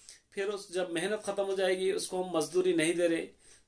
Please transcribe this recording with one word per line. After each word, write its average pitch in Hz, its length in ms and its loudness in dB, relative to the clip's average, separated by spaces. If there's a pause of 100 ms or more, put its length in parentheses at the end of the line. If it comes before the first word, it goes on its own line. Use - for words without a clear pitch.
(320)
फिर 196 140 -4
उस, 202 260 -6
जब 175 180 -2
मेहनत 196 340 -2
खत्म 196 200 -2
हो 196 120 -2
जाएगी, 185 360 2
उसको - 300 -4
हम 180 140 -4
मजदूरी 175 380 2
नहीं 165 200 2
दे 170 140 2
रहे, 165 140 2 (440)